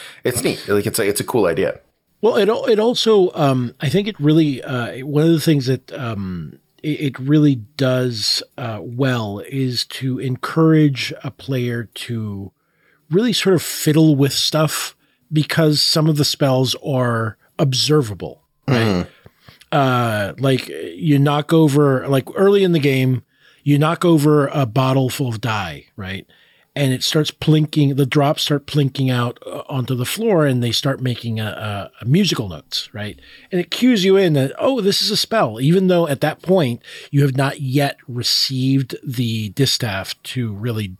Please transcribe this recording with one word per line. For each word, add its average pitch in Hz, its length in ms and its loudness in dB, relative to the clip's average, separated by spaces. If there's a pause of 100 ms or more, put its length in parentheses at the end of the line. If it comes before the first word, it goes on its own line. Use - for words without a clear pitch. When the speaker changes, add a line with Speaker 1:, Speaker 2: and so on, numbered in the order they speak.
(240)
Speaker 1:
It's 123 180 -2
neat. - 260 -4
Like, 101 180 0
it's - 120 -4
a, 107 80 0
it's 101 140 -2
a 107 40 -4
cool 107 220 0
idea. 85 340 -2 (420)
Speaker 2:
Well, 226 140 2
it 202 120 2
al-, 226 160 -2
it 220 140 2
also, 214 560 2
um, 131 460 0
I 135 100 -2
think 196 180 0
it 208 100 -10
really, 151 440 2
uh, 123 420 -8
one 147 200 0
of 165 60 4
the 165 100 4
things 143 260 0
that, 127 260 -4
um, 95 680 -8 (240)
it, 151 180 -4
it 135 180 -6
really 143 380 4 (200)
does, 127 680 0 (140)
uh, 113 260 -8
well 117 640 -2
is 131 380 -4
to 127 340 -6
encourage 147 920 2 (100)
a - 80 -8
player 120 640 -6
to 104 580 -8 (580)
really 208 240 2
sort 190 200 2
of 151 80 2
fiddle 156 540 4
with 135 160 2
stuff - 640 -2 (340)
because 151 520 2
some 156 260 2
of 156 80 2
the 147 80 2
spells 131 500 0 (100)
are 120 520 -2 (220)
observable, 127 840 0 (240)
right? 127 100 2 (300)
Speaker 1:
Mm-hmm. - 20 -20 (640)
Speaker 2:
Uh, 120 680 0
like, 131 300 0
you 147 500 -2
knock 147 340 0
over, 143 560 4
like, 135 260 2
early 202 300 4
in 175 80 2
the 165 60 4
game, 131 440 2 (400)
you 143 160 4
knock 156 280 0
over 151 420 4
a 143 160 0
bottle 131 460 0
full 131 180 -4
of 110 120 -6
dye, 95 440 -6 (120)
right? 95 300 -10 (500)
And 135 160 0
it 127 100 -4
starts 151 280 0
plinking, 151 640 2
the 139 100 2
drops 147 360 0
start 143 240 -2
plinking 135 440 0
out, 120 360 -2
uh, - 200 -12
onto 131 280 -4
the 123 100 -4
floor 196 420 0
and 123 160 0
they 117 100 -2
start 135 280 -2
making 117 400 -4
a, 104 500 -8 (100)
a, 107 40 -16
a - 0 -
musical 143 440 0
notes, - 440 -12
right? 104 260 -10 (320)
And 185 100 -2
it 175 100 -6
cues 233 340 2
you 190 140 6
in 180 160 4
that, 135 240 0
"Oh, 262 240 0
this 190 180 0
is 202 100 -2
a 208 60 -2
spell," 147 420 0
even 170 280 4
though 175 200 4
at 143 140 -4
that 151 220 -2
point 156 400 0 (280)
you 143 120 2
have 135 120 2
not 139 280 -2
yet 139 340 0 (100)
received 131 960 -2
the 113 480 -4
distaff 98 760 -4
to 117 280 -6
really 104 480 -6